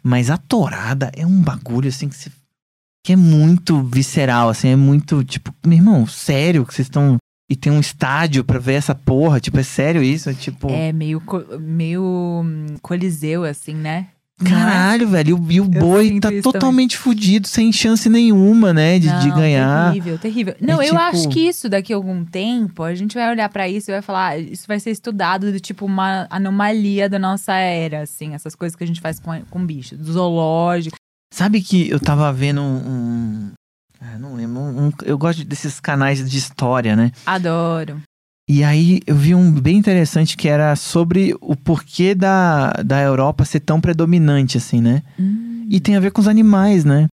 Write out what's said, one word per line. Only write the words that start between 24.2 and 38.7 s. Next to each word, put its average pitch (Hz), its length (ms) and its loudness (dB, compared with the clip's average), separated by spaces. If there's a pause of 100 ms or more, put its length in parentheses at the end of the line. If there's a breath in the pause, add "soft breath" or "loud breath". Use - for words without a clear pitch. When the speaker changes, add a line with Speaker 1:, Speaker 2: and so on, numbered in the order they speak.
Speaker 2:
"Ah, 147 80 -6
isso - 280 -12
vai 208 140 -4
ser 226 100 -8
estudado 196 640 -4
do 190 80 -6
tipo 202 240 -12
uma 190 460 -4
anomalia 202 800 -2
da 196 100 -4
nossa 196 340 -4
era", 165 500 -4
assim, 151 320 -12
essas 156 220 -14
coisas 170 180 -8
que 170 80 -12
a 175 40 -6
gente 165 140 -6
faz 160 200 -8
com, 165 280 -10
com 180 160 -6
bicho, 143 320 -10
do 156 160 -10
zoológico. 170 840 -2 (360)
Speaker 1:
Sabe 208 280 0
que 185 280 0
eu 143 120 -2
tava 147 320 0
vendo 143 280 -2
um, 139 160 -2 (120)
um, 117 600 -6 (500)
ah, 117 180 -16
não 135 160 -14
lembro, 120 260 -8
um, 143 280 -4
um, 147 40 -2 (120)
eu 147 120 -2
gosto 160 280 -4
desses 143 340 -10
canais 139 500 -2
de 135 100 -4
história, 123 580 -2
né? 117 160 2 (120)
Speaker 2:
Adoro. 165 800 -4 (460)
Speaker 1:
E 143 140 2
aí 160 440 4